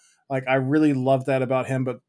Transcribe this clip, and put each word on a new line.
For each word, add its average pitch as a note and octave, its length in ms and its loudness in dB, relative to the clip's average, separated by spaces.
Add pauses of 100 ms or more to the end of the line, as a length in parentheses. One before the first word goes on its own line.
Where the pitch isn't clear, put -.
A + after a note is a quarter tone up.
(300)
like, C3 180 -4
I C3 80 2
really C#3+ 380 2
loved C3 340 0
that C3+ 140 0
about B2+ 260 -2
him, C3 160 -2
but B2 260 -6